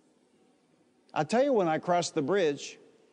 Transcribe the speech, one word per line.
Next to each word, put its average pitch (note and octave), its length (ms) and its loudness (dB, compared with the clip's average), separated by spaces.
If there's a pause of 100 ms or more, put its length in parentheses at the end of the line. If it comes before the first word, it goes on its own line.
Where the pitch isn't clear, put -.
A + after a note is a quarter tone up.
(1120)
I D#3 100 -2
tell A3 180 0
you, C#4+ 120 2
when F#3+ 160 2
I D#3+ 80 0
crossed F3 360 -2
the D#3+ 80 0
bridge, D#3 560 -2 (360)